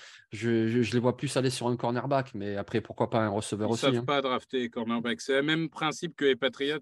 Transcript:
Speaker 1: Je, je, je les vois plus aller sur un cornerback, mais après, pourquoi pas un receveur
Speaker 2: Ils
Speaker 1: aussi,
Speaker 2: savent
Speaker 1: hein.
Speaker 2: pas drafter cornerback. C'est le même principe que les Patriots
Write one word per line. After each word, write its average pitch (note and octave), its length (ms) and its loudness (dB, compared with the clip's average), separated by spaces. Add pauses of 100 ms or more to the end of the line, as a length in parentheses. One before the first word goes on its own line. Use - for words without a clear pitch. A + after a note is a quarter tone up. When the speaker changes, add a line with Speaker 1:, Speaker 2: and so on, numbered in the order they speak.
(320)
Speaker 1:
Je, A2+ 340 2
je, A#2+ 160 4
je G#2+ 120 0
les B2 40 4
vois A#2+ 180 2
plus C#3+ 200 -4
aller C3 140 2
sur A#2+ 180 -2
un B2 80 2
cornerback, B2+ 580 -2
mais G2+ 220 -6
après, G2+ 240 -2
pourquoi - 280 -2
pas A#2 120 2
un G#2+ 80 2
receveur G#2 400 -2
Speaker 2:
Ils A2+ 60 0
Speaker 1:
aussi, A#2 80 -2
Speaker 2:
savent C3 160 4
Speaker 1:
hein. B2 60 -2
Speaker 2:
pas C#3+ 160 0
drafter B2+ 500 -2
cornerback. A#2 500 -2
C'est C3+ 160 0
le C#3 80 4
même D#3+ 260 0
principe D#3 460 -4
que C#3+ 80 0
les C3+ 120 6
Patriots C#3 460 -2